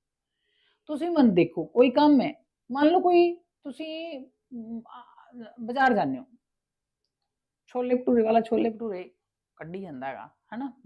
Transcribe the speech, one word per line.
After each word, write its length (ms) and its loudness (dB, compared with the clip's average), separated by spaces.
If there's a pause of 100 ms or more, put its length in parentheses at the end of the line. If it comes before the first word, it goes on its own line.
(880)
ਤੁਸੀਂ 240 -6
ਮਨ 240 4
ਦੇਖੋ, 300 0
ਕੋਈ 260 4
ਕੰਮ 300 4
ਹੈ, 120 -2 (400)
ਮੰਨ 160 2
ਲਓ 120 4
ਕੋਈ 340 4
ਤੁਸੀਂ, 840 -14
ਅਮ, 680 -16
ਆ, 160 -20 (580)
ਬਾਜ਼ਾਰ 340 2
ਜਾਂਦੇ 240 -2
ਹੋ, 60 -18 (1400)
ਛੋਲੇ 280 -4
ਭਟੂਰੇ 280 2
ਵਾਲਾ 180 2
ਛੋਲੇ 300 0
ਭਟੂਰੇ 400 -10 (460)
ਕੱਢੀ 240 -14
ਜਾਂਦਾ 260 -12
ਹੈਗਾ, 240 -12 (240)
ਹਨਾ? 180 -10 (140)